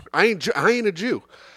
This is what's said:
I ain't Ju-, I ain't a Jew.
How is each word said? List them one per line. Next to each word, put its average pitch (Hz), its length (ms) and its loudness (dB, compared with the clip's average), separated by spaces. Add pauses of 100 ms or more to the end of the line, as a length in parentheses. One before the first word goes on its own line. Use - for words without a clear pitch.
(120)
I 165 140 4
ain't 214 140 0
Ju-, - 160 -4
I 156 140 2
ain't 240 160 0
a 202 60 0
Jew. 175 300 -4 (340)